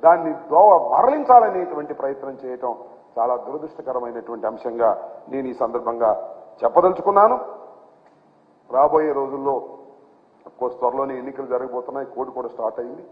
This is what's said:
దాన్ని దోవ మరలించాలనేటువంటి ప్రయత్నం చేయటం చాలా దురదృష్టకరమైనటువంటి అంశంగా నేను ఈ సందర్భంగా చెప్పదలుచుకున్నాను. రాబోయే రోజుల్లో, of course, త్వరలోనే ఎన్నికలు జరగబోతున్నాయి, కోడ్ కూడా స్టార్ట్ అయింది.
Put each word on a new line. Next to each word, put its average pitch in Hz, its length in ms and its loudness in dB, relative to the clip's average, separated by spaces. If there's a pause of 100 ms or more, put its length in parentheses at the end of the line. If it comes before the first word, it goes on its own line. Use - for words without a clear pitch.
దాన్ని 165 280 4 (200)
దోవ 190 180 8 (220)
మరలించాలనేటువంటి 190 1080 4
ప్రయత్నం 135 440 -8
చేయటం 127 280 -6 (460)
చాలా 120 180 2
దురదృష్టకరమైనటువంటి 120 1120 -8
అంశంగా 117 400 0 (420)
నేను 131 200 -6
ఈ - 100 -10
సందర్భంగా 117 480 -2 (540)
చెప్పదలుచుకున్నాను. 196 720 4 (1400)
రాబోయే 151 440 4
రోజుల్లో, 135 360 -4 (920)
of - 140 -20
course, 123 200 -4
త్వరలోనే 131 400 -2
ఎన్నికలు 135 260 -12
జరగబోతున్నాయి, 127 680 -6
కోడ్ 127 240 -8
కూడా 117 100 -8
స్టార్ట్ 117 320 -6
అయింది. 120 320 -12